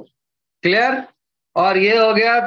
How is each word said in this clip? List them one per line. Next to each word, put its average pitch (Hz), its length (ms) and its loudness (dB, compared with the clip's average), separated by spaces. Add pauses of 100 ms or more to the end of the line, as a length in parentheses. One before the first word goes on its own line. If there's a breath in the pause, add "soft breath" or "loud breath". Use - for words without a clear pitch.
(640)
Clear? 240 400 -2 (540)
और 185 220 0
ये 202 200 2
हो 220 160 2
गया 233 320 0